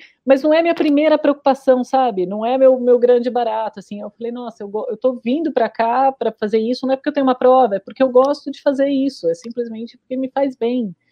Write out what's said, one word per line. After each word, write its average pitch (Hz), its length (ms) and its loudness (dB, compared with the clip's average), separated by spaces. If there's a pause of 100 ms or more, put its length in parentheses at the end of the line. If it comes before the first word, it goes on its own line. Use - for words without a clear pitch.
(260)
mas 269 160 4
não 302 100 2
é 320 80 2
minha 339 140 0
primeira 302 420 2
preocupação, 277 680 0
sabe? 240 440 0
Não 208 180 -6
é 254 140 0
meu, 262 200 6
meu 247 200 4
grande 240 320 2
barato, 220 480 -4
assim. 202 240 -14
Eu 208 80 -12
falei, 233 200 -12
"Nossa, 240 320 -12
eu 202 60 -12
go-, 208 220 -8
eu 214 80 -8
tô 262 160 -2
vindo 269 380 -4
pra 226 180 0
cá 247 420 0
pra 233 180 -4
fazer 220 280 -4
isso, 247 280 -4
não 262 60 -2
é 269 40 0
porque 269 120 -6
eu 285 60 -4
tenho 277 100 0
uma 254 100 2
prova, 247 420 4
é 190 40 -4
porque - 220 -6
eu 262 80 2
gosto 269 400 2
de - 100 -12
fazer 277 280 0
isso, 269 420 -2
é 170 40 0
simplesmente 233 640 -10
porque - 220 -10
me 262 120 -6
faz 277 240 -2
bem." 233 400 -4 (180)